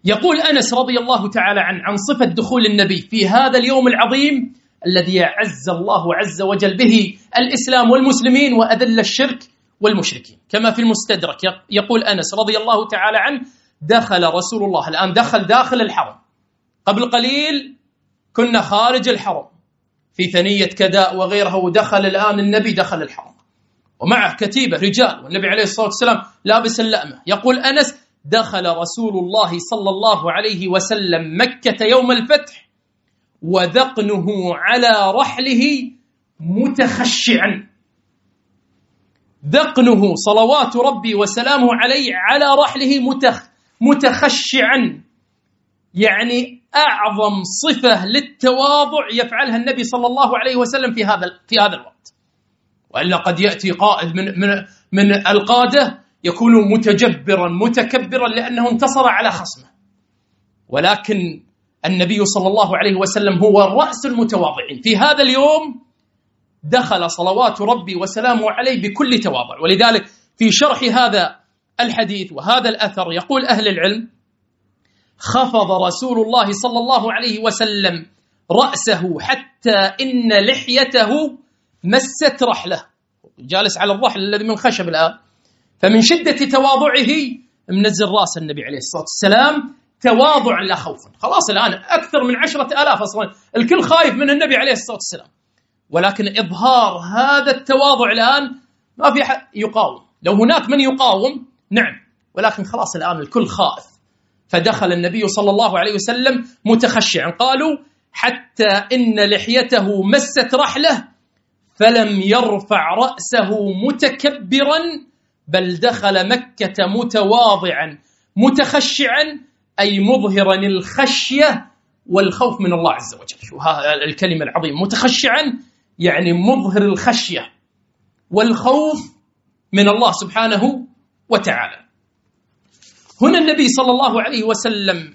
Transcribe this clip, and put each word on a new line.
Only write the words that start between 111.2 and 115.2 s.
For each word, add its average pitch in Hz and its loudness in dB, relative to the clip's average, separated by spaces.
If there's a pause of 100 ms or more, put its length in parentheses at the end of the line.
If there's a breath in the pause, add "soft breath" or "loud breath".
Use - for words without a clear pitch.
فلم 214 4
يرفع 196 0
رأسه 214 -2 (140)
متكبراً، 277 0 (720)